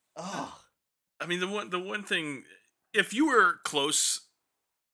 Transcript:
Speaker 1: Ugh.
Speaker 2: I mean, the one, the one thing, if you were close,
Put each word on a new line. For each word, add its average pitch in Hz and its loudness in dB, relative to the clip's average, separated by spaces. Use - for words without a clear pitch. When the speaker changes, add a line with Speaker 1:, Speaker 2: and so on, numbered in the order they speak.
Speaker 1:
Ugh. 175 -8
Speaker 2:
I 147 -6
mean, 175 -2
the 185 -2
one, 202 -4
the 180 -2
one 202 -8
thing, 151 -4
if 202 2
you 269 4
were 208 6
close, - 0